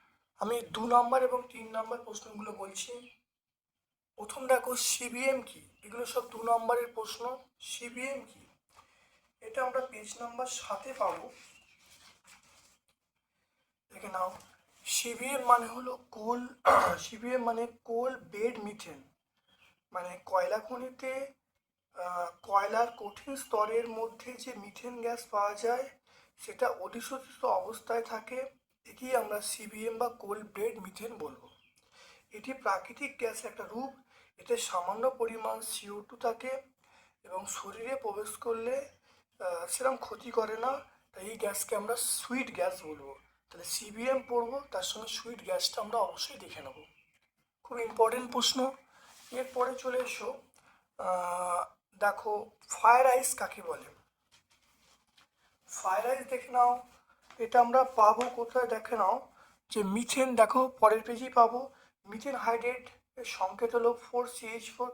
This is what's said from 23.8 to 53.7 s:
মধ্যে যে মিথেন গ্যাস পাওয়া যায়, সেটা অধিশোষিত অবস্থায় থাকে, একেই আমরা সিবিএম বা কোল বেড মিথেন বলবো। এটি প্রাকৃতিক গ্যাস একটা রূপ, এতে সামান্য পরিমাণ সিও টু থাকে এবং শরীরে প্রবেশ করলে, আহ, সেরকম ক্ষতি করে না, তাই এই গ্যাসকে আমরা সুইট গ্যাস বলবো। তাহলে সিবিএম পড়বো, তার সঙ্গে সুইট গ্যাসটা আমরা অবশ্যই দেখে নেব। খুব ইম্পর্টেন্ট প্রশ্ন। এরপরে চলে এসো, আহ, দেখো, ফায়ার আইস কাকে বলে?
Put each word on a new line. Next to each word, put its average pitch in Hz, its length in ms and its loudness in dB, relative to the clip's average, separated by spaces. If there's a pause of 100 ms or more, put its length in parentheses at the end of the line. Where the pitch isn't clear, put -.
মধ্যে 226 460 -8
যে 247 220 -12
মিথেন 240 440 -12
গ্যাস 233 300 -6
পাওয়া 208 240 2
যায়, 247 360 0 (480)
সেটা - 300 -2
অধিশোষিত 233 760 -8
অবস্থায় 226 580 0
থাকে, 233 480 -6 (340)
একেই 254 320 -4
আমরা 208 240 0
সিবিএম 220 580 -6
বা 240 100 2
কোল 214 340 -8
বেড 220 360 -4
মিথেন 202 400 -12
বলবো। 135 300 -12 (840)
এটি 220 220 -10
প্রাকৃতিক 247 680 -4
গ্যাস 226 260 -4
একটা 214 200 -10
রূপ, 240 300 -8 (440)
এতে - 180 -6
সামান্য 208 540 0
পরিমাণ 220 500 -4
সিও 208 400 -8
টু 233 160 -18
থাকে 254 460 -4 (640)
এবং - 220 -8
শরীরে 226 500 -6
প্রবেশ 214 400 -6
করলে, 240 540 -2 (480)
আহ, 175 280 -4
সেরকম 262 300 0
ক্ষতি 233 340 -10
করে 220 260 2
না, 254 240 -2 (320)
তাই 190 140 -12
এই 220 100 -10
গ্যাসকে 202 400 -2
আমরা 208 200 0
সুইট 240 580 -2
গ্যাস 180 280 -2
বলবো। 143 320 -12 (360)
তাহলে 170 140 -16
সিবিএম 226 640 -2
পড়বো, 240 320 0 (100)
তার 185 120 -4
সঙ্গে 220 260 -6
সুইট 220 360 -8
গ্যাসটা 185 380 -2
আমরা 214 160 -2
অবশ্যই - 400 -2
দেখে - 240 -14
নেব। 151 220 -16 (800)
খুব 240 140 -10
ইম্পর্টেন্ট 233 540 2
প্রশ্ন। 254 400 0 (580)
এরপরে 254 440 -2
চলে 254 240 -2
এসো, 254 360 -4 (640)
আহ, 180 680 0 (300)
দেখো, 208 560 0 (180)
ফায়ার 247 380 8
আইস 262 280 6
কাকে - 280 -6
বলে? 165 220 -8 (1800)